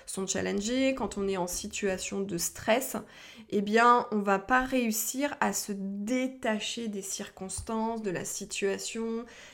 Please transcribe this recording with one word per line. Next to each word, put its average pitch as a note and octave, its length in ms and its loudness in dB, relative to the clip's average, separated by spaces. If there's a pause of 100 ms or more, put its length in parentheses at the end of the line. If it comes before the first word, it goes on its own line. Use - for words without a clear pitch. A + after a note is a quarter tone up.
sont F#3+ 200 -4
challengées, G3+ 680 2
quand A3+ 240 -4
on G3 80 0
est F#3+ 100 0
en F3+ 120 0
situation G3 720 -2
de G3 180 -2
stress, - 580 0 (540)
eh G3+ 100 2
bien, A#3 520 6
on G#3+ 80 2
va G3 180 4
pas B3+ 260 4
réussir B3+ 760 0
à G3+ 120 2
se - 220 -4
détacher A3 1120 -2
des G3+ 140 -4
circonstances, A3 1000 -4
de G#3 100 -2
la E3+ 140 -2
situation, A3+ 1000 -4 (300)